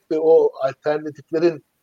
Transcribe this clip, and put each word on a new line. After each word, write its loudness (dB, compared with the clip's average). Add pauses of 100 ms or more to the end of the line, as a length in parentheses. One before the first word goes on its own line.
(120)
ve -2
o 4 (100)
alternatiflerin -4 (200)